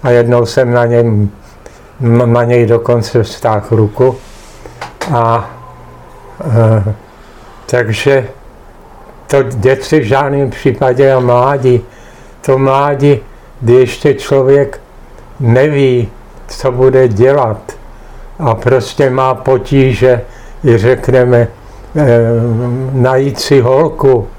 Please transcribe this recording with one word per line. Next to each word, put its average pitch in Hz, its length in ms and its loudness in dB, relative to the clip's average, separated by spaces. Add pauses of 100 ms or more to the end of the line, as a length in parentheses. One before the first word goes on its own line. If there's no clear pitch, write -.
A 127 80 0
jednou 120 360 2
jsem 120 260 0
na 120 140 2
něm, 117 440 0 (920)
na 120 200 2
něj 120 220 2
dokonce 117 560 0
vztáhl 104 480 -4
ruku. 117 460 0 (960)
A, 117 380 -2 (1400)
eh, 104 60 -6 (720)
takže 123 600 -2 (1000)
to 139 160 0
dětství 127 580 -2
v 123 40 -4
žádném 139 460 -2
případě 131 600 0
a 127 80 2
mládí. 123 600 0 (600)
To 131 180 0
mládí, 139 600 0 (400)
kdy 120 140 2
ještě 131 400 0
člověk 139 680 0 (600)
neví, 127 680 2 (400)
co - 240 -4
bude 131 360 2
dělat 117 640 0 (680)
a 127 160 -2
prostě 127 560 -2
má 131 240 0
potíže, 127 840 0 (440)
i 117 140 4
řekneme, 123 680 2 (480)
eh, 147 120 2 (840)
najít 131 480 0
si 139 200 2
holku 131 680 0 (100)